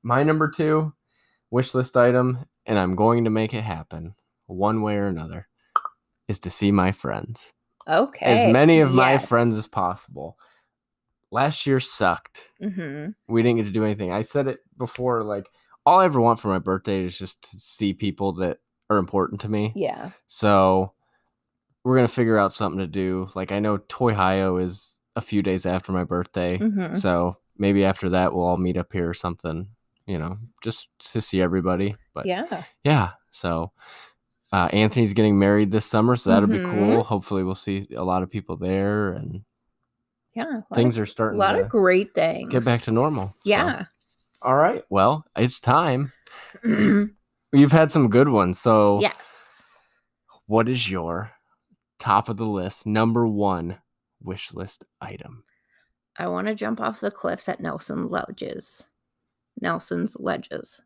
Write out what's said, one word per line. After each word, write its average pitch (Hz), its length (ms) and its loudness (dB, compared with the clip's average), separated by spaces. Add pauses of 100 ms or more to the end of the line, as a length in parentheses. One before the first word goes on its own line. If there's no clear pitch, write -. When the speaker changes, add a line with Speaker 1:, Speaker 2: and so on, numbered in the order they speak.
Speaker 1:
My 123 200 2
number 156 260 2
two 156 440 0 (580)
wish 127 220 0
list 127 220 -2
item, 123 440 4 (260)
and 110 120 0
I'm 92 180 0
going 117 280 4
to 113 60 0
make 110 240 -2
it 110 100 -6
happen 82 520 -10 (320)
one 104 340 -2
way 104 160 -2
or 101 100 -2
another, 82 400 -10 (800)
is 104 120 -6
to 90 100 -10
see 98 220 0
my 95 200 2
friends. - 600 -10 (340)
Speaker 2:
Okay. 202 380 0
Speaker 1:
As 117 260 4
many 156 300 6
of 139 100 4
my 131 220 4
Speaker 2:
Yes. 135 140 0
Speaker 1:
friends 120 280 2
as 107 120 -6
possible. 90 680 -6 (960)
Last 139 360 -2
year 135 120 2
sucked. - 640 -4 (180)
Speaker 2:
Mm-hmm. 170 500 -8 (160)
Speaker 1:
We 113 160 2
didn't 117 140 2
get 107 80 0
to 101 60 -8
do 107 120 -2
anything. 104 280 -4
I 101 100 -2
said 135 260 -4
it 131 120 -8 (180)
before, 123 460 -4
like, 101 260 -6 (360)
all 180 140 6
I 190 60 6
ever 143 160 4
want 117 180 4
for - 80 -6
my 95 120 0
birthday 95 460 -2
is 90 120 -10
just - 240 -14 (100)
to - 80 -20
see - 340 -4
people 98 400 -4
that 87 240 -4 (320)
are 107 80 2
important 98 440 -2
to 107 80 -8
me. 107 260 -2
Speaker 2:
Yeah. 180 360 -6 (160)
Speaker 1:
So 95 680 2 (880)
we're 127 120 2
gonna 127 120 4
figure 113 300 2
out 98 160 2
something 95 260 -4
to 95 80 -4
do. 92 480 -4
Like, 92 160 -6
I 101 80 -2
know 104 180 0
Toy 117 360 -2
Hio 95 440 2
is 90 440 -6 (140)
a 113 60 -6
few 104 220 -2
days 92 220 -2
after 92 260 -4
my 90 120 -2
birthday. 90 540 -4
Speaker 2:
Mm-hmm. 202 360 -2
Speaker 1:
So 90 440 0 (200)
maybe 98 280 4
after 95 240 0
that, 92 240 2
we'll 87 120 0
all 90 120 0
meet 90 200 -2
up 90 160 -6
here 87 160 -4
or 87 40 -6
something, 85 540 -8 (400)
you 98 100 -6
know, 85 200 -8 (260)
just - 240 -8 (240)
to 113 100 -4
see 95 200 -2
everybody. 92 540 -2 (180)
But - 140 -10
Speaker 2:
Yeah. 190 360 -8 (200)
Speaker 1:
yeah. 127 280 2 (200)
So, 85 400 -6 (800)
uh, 92 200 2
Anthony's 107 420 2
getting 104 260 4
married 101 320 4
this 107 140 0
summer, 117 300 2
so 185 140 -4
that'll - 180 4
be 220 120 2
Speaker 2:
Mm-hmm. 180 180 -4 (140)
Speaker 1:
cool. 117 120 4
Hopefully 98 400 -4
we'll 95 120 -2
see 98 400 -6
a 67 80 -6
lot 92 200 0
of 92 60 -8
people 98 280 -8
there, 98 560 -2
and 101 300 -10 (880)
Speaker 2:
Yeah, 226 120 -8
a 302 100 -8
lot 220 100 -10 (100)
Speaker 1:
things 117 220 2
Speaker 2:
of, 107 60 -2
Speaker 1:
are - 20 -2
starting 107 340 -4
Speaker 2:
a 101 40 4
lot - 100 2
Speaker 1:
to - 100 0
Speaker 2:
of - 60 -4
great 190 440 2
things. - 380 -2
Speaker 1:
get 123 140 0
back 120 160 2
to 113 100 -4
normal. 120 360 0
So. 101 60 -12 (120)
Speaker 2:
Yeah. 202 400 0 (560)
Speaker 1:
All 131 140 2
right. 156 340 2
Well, 110 360 2 (100)
it's 123 240 0
time. 139 520 2 (260)
Speaker 2:
<clears throat> - 260 -20
Speaker 1:
You've 208 1080 2
had 160 200 6
some 135 180 4
good 131 200 6
ones. 92 300 2
So 104 420 6
Speaker 2:
Yes. - 640 -6 (840)
Speaker 1:
what 113 240 2
is 120 200 -2
your 90 420 -6 (680)
top 107 300 2
of 104 80 -6
the 113 80 -4
list, 98 400 -6
number 113 420 2
one 95 520 -2 (420)
wish - 320 -12
list - 320 -14 (160)
item? - 420 -18 (760)
Speaker 2:
I 175 100 -6
wanna 190 280 -4
jump 214 260 -6
off 214 200 -6
the 208 100 -4
cliffs 185 380 -8
at - 100 -8
Nelson 165 500 -8
Ledges. - 800 -8 (760)
Nelson's 170 580 -6
Ledges. - 680 -8